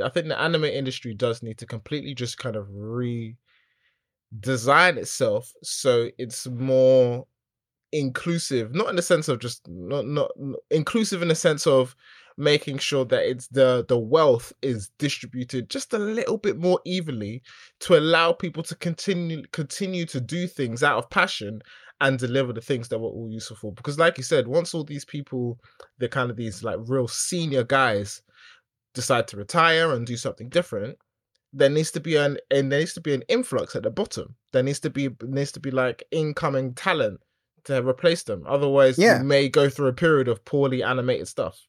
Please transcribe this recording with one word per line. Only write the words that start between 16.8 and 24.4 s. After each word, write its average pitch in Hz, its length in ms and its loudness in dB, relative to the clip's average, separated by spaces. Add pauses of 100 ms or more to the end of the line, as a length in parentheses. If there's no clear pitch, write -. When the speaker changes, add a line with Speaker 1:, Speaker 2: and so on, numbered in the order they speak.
Speaker 1:
evenly 127 580 -6 (380)
to 175 180 6
allow 165 340 4
people 165 300 -6
to 165 140 -10
continue, 170 680 -4 (100)
continue 180 540 -6
to 139 140 -6
do 175 280 -4
things 120 340 -4
out 143 160 2
of 127 120 -6
passion 110 500 -2 (400)
and 135 180 2
deliver 123 340 0
the 110 80 -8
things 120 280 -4
that 117 100 -4
we're 113 100 -4
all 113 220 -10
useful 110 260 -12
for. 107 160 -10
Because 143 280 -8
like 170 180 4
you 135 60 -6
said, 127 240 2